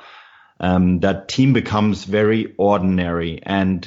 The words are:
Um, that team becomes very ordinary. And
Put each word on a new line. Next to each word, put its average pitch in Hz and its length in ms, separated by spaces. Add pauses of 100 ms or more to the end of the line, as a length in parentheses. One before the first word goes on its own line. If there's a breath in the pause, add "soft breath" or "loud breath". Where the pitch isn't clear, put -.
(600 loud breath)
Um, 90 400
that 98 260
team 135 260
becomes 107 520
very 107 520
ordinary. 90 840
And 95 440